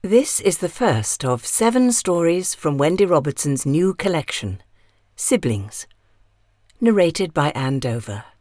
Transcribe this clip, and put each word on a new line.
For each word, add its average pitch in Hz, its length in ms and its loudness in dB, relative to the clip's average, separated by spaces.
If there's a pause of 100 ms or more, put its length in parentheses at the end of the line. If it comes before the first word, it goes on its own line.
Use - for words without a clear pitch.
This 226 340 2
is 185 200 0
the 175 100 -2
first 135 560 -2
of 127 220 -2
seven 247 440 2
stories 175 640 0
from 147 220 -2
Wendy 175 300 2
Robertson's 147 580 0
new 175 300 2
collection, 143 680 -4 (540)
Siblings, - 720 -2 (920)
narrated 190 540 2
by 151 200 0
Anne 135 260 -2
Dover. 117 460 -6 (160)